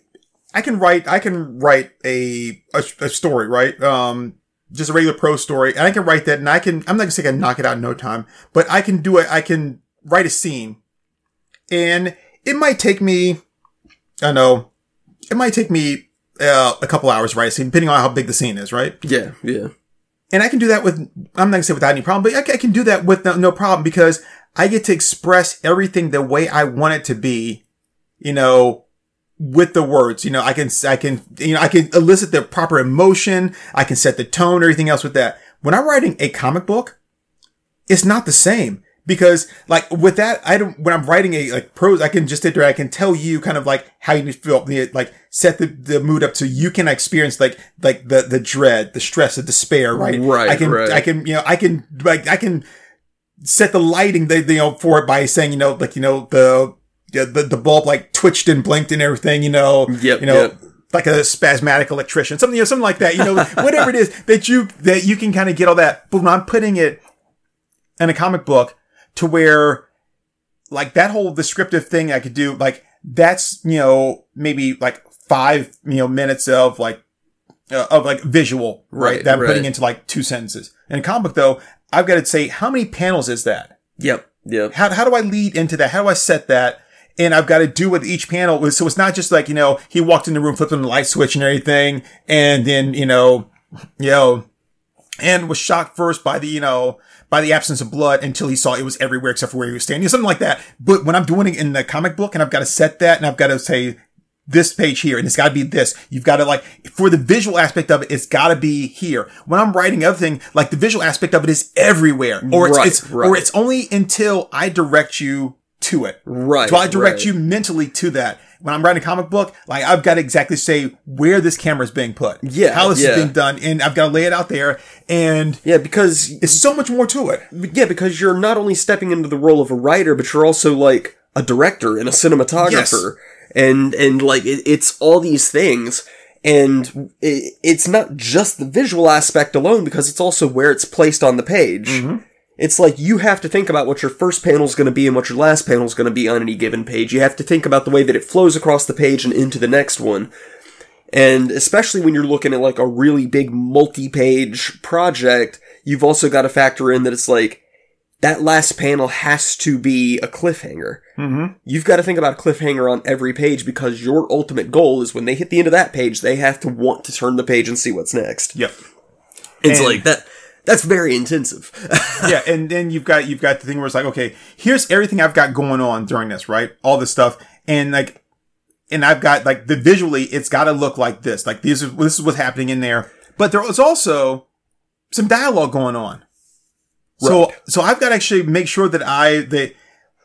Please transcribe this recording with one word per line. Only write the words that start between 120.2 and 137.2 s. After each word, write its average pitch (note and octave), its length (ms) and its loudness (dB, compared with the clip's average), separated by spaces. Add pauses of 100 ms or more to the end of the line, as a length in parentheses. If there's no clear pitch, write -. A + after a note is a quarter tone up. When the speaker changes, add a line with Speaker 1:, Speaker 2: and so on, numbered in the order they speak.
Speaker 1:
exactly C#3+ 360 -2
say C#3+ 380 -2 (120)
where D3+ 340 2
this E3 160 0
camera's C3+ 340 -4
being A#2+ 240 -6
put. - 280 -6
Speaker 2:
Yeah, C#3 320 2
Speaker 1:
How F#3 140 4
this D#3+ 140 2
Speaker 2:
yeah. C#3 80 4
Speaker 1:
is - 60 2
being D3+ 160 0
done, C#3 300 0
and D#3 200 -2
I've C#3+ 120 0
gotta D#3 180 2
lay D#3+ 120 2
it F3 80 0
out F3 180 -2
there, C#3 280 -2 (300)
and D#3 560 0
Speaker 2:
Yeah, E3 140 4
because D#3+ 520 0 (120)
Speaker 1:
it's E3 100 2
so C#4+ 220 2
much C#4+ 160 -4
more A#3+ 160 0
to B3+ 240 -4
it. - 100 -4 (340)
Speaker 2:
Yeah, B3 120 2
because F3 340 -4
you're F#3 180 2
not A3 200 0
only G#3 160 -2
stepping F#3 360 -2
into E3 180 -2
the C#3+ 100 -4
role D3+ 240 6
of C3 80 -4
a C3 40 -2
writer, D3+ 400 2
but B2+ 180 -2
you're D3+ 140 4
also, D#3 280 2
like, C3+ 420 2 (200)
a C3+ 60 0
director B2 560 0
and A#2+ 100 -4
a B2+ 40 -2
cinematographer. E3 600 2
Speaker 1:
Yes. - 520 -2 (320)
Speaker 2:
And, C3+ 380 4
and, C3+ 280 2
like, C3+ 240 2
it, C#3 200 -2
it's D3 320 0
all E3 220 6
these D3+ 300 0
things. A#2+ 580 -2 (340)
And C3+ 800 2